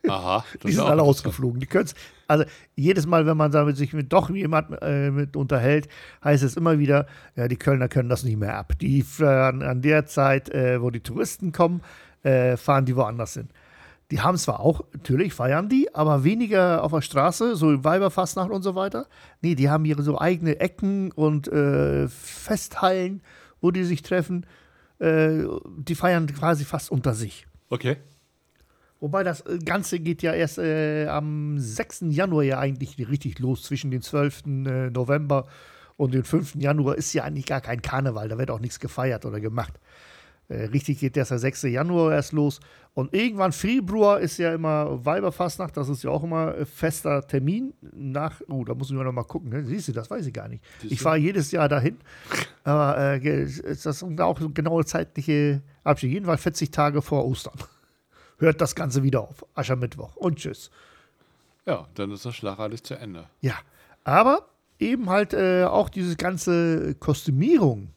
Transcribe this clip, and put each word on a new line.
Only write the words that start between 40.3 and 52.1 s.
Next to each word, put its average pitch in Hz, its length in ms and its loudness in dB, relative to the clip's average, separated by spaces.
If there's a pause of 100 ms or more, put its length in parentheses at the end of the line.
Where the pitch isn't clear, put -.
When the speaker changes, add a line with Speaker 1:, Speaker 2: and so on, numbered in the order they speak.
Speaker 2:
Äh, 113 180 -6
richtig 139 340 -2
geht 131 160 -2
erst 135 140 -2
der 127 80 -2
sechste 131 300 -2
Januar 160 440 2
erst 147 200 -2
los. 147 280 0 (340)
Und 135 200 -4
irgendwann 196 380 0
Februar 202 680 2
ist 165 180 -4
ja 170 160 0
immer 151 500 -2
Weiberfastnacht. 180 720 -2
Das 139 120 -4
ist 139 160 -4
ja 131 60 -2
auch 147 120 -2
immer, 160 340 -2
äh, 151 100 -4
fester 151 600 -2
Termin. 190 460 -2 (220)
Nach, 143 540 -6
oh, 135 160 -4
da 120 100 -6
muss 131 160 -6
ich 135 60 -4
noch 131 160 -4
mal 123 120 -4
gucken. - 260 -10
Ne? 139 140 -4
Siehst 160 240 -6
du, 131 40 -6
das 113 180 -8
weiß 208 160 -6
ich 113 60 -6
gar 107 160 -10
nicht. 117 140 -14 (180)
Speaker 1:
Siehst 110 120 -8
Speaker 2:
Ich 120 60 -4
Speaker 1:
du? 131 60 -6
Speaker 2:
fahre 160 120 2
jedes 156 360 0
Jahr 160 160 2
dahin. 147 280 0 (680)